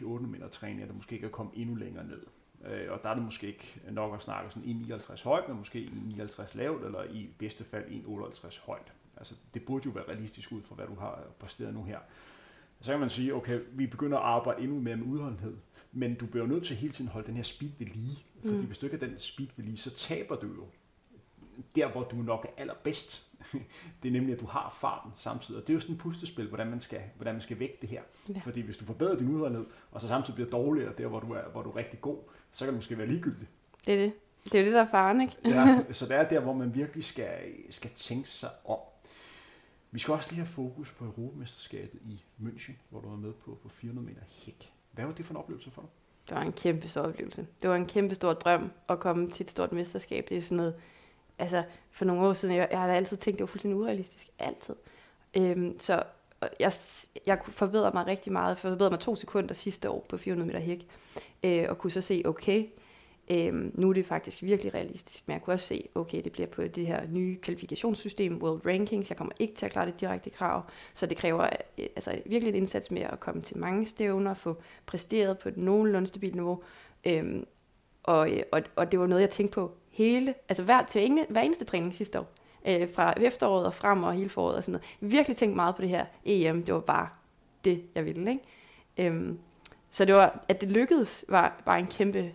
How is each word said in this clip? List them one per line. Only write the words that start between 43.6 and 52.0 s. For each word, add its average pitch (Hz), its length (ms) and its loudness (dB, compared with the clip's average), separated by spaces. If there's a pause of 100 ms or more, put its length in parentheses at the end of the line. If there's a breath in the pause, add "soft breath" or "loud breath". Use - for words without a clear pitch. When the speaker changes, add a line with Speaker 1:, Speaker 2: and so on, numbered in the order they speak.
Speaker 1:
på - 60 -16
fire - 220 -12
hundrede 120 160 -8
meter 110 200 -16
hæk. - 440 -20 (200)
Hvad 113 140 -8
var 151 80 -6
det 165 120 -10
for 170 80 -12
en 156 40 -8
oplevelse - 340 -12
for 131 100 -18
dig? 151 80 -18 (400)
Speaker 2:
Det - 60 -8
var 151 60 0
en 165 120 -2
kæmpe 160 340 0
stor 147 140 -4
oplevelse. 160 460 -6 (140)
Det 185 80 2
var 180 60 6
en 175 100 0
kæmpe 196 300 2
stor 175 180 4
drøm 175 380 4 (180)
at 180 100 2
komme 175 320 0
til 185 120 -8
et 180 60 -6
stort 175 220 0
mesterskab. 175 580 -4
Det 180 80 -2
er 175 40 -2
sådan 175 160 0
noget, 170 160 2 (680 loud breath)
altså, 175 240 2 (280 loud breath)
for - 140 -2